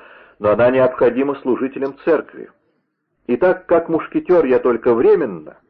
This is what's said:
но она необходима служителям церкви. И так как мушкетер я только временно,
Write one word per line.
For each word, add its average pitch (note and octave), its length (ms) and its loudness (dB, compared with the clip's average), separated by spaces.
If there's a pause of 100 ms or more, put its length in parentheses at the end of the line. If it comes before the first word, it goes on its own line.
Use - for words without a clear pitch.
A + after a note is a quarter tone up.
(400)
но G#2 120 0
она A#2 180 2
необходима C3 680 0
служителям C3+ 680 -6
церкви. - 480 -4 (760)
И B2 100 -2
так F3+ 280 0
как E3+ 220 0
мушкетер D#3+ 580 0
я B2 140 2
только A#2+ 340 0
временно, A2+ 600 0 (140)